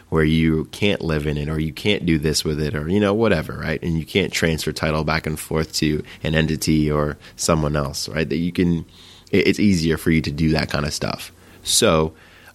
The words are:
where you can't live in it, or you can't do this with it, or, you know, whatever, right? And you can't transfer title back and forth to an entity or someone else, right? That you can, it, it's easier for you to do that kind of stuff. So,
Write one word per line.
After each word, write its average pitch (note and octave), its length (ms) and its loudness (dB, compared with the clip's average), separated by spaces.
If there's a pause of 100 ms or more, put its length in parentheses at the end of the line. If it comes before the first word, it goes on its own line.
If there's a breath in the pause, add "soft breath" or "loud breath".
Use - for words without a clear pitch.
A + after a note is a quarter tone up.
(100)
where D#2+ 140 4
you D#2+ 420 2
can't - 360 -2
live D#2 240 -2
in D2+ 100 -2
it, D2 120 -4
or D#2 100 -4
you D#2 140 -4
can't - 340 -2
do E2 120 4
this D2 260 0
with D2+ 160 -2
it, D2 140 -2
or, D2+ 140 -4
you G2 120 2
know, G2+ 140 2
whatever, F#2 440 0
right? D2+ 240 -4
And E2 160 -2
you D#2 60 -4
can't - 280 0
transfer D#2+ 400 0
title D#2 320 -2
back D#2+ 220 -2
and D2+ 120 -4
forth D#2+ 360 -4
to D2+ 300 0 (180 loud breath)
an D#2 120 -2
entity D#2 560 2
or D2+ 260 0 (200 loud breath)
someone D2+ 400 0
else, C#2+ 320 -4
right? D#2 200 -2
That C#2 80 -2
you E2+ 160 -2
can, F2 340 0 (440 loud breath)
it, - 180 2
it's G2 120 0
easier E2 360 2
for - 160 -2
you D#2+ 100 6
to - 100 -4
do D#2 180 2
that D2+ 200 0
kind D2 160 -2
of C#2+ 80 -6
stuff. - 380 -8 (320 loud breath)
So, D#2+ 500 2 (400 loud breath)